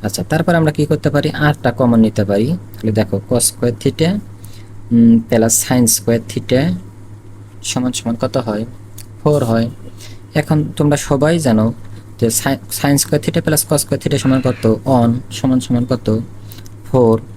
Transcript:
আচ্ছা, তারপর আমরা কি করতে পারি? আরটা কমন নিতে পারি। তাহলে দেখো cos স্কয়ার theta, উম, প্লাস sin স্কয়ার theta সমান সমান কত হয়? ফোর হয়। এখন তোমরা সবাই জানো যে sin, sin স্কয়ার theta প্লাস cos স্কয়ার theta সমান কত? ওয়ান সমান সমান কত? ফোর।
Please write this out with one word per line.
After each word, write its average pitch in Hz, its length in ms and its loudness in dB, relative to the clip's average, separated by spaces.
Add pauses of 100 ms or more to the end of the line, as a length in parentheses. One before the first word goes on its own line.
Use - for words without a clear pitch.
আচ্ছা, 110 220 -4
তারপর 165 300 2
আমরা 160 180 2
কি 147 140 0
করতে 147 240 0
পারি? 143 200 0
আরটা 147 400 0
কমন 117 300 2
নিতে 107 240 2
পারি। 101 220 2
তাহলে 147 460 -4
দেখো 101 280 0 (100)
cos 123 100 2
স্কয়ার - 320 0 (120)
theta, 160 340 0 (760)
উম, 117 260 8
প্লাস 113 460 2
sin 127 220 4
স্কয়ার 117 340 2 (100)
theta 131 420 0 (880)
সমান 127 300 -2
সমান 117 240 -4
কত 127 200 -2
হয়? 110 280 -2 (580)
ফোর 147 220 2
হয়। 113 260 2 (640)
এখন 151 300 2 (120)
তোমরা 147 200 2
সবাই 147 420 2
জানো 113 340 2 (480)
যে 117 80 2
sin, 135 280 0 (260)
sin 143 140 4
স্কয়ার 147 280 0
theta 170 180 0
প্লাস 156 260 0
cos 147 100 2
স্কয়ার - 240 -2
theta 143 160 0
সমান 131 220 2
কত? 120 440 2
ওয়ান 120 360 4 (100)
সমান 131 300 0
সমান 123 240 0
কত? - 340 0 (720)
ফোর। 113 300 4 (160)